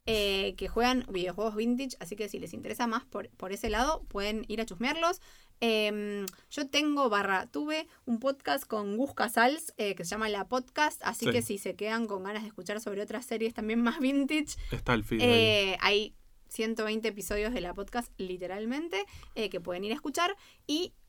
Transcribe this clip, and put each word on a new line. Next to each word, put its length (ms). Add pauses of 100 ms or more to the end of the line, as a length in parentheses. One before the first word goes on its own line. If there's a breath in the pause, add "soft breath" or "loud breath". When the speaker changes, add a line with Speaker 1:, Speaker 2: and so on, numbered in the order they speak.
Speaker 1:
eh, 500
que 100
juegan 440
videojuegos 460
vintage, 440
así 160
que 140
si 80
les 160
interesa 320
más 180
por, 320
por 160
ese 160
lado, 400
pueden 400
ir 140
a 20
chusmearlos. 560 (400 soft breath)
Em, 640 (260 soft breath)
yo 200
tengo 400
barra 380
tuve 380 (200 soft breath)
un 120
podcast 480
con 300
Gus 160
Casals, 640
eh, 180
que 100
se 80
llama 180
La 180
Podcast, 560
así 220
Speaker 2:
Sí. 60
Speaker 1:
que 100
si 160
se 180
quedan 300
con 180
ganas 200
de 40
escuchar 320
sobre 220
otras 240
series 260
también 300
más 180
vintage, 560 (140 loud breath)
Speaker 2:
Está 240
el 100
feed 160
ahí. 80
Speaker 1:
eh, 540
hay 320 (340)
ciento 380
veinte 220
episodios 440
de 80
La 140
Podcast, 420
literalmente, 880 (300 loud breath)
eh, 160
que 100
pueden 240
ir 80
a 40
escuchar. 380 (320 soft breath)
Y 280 (140)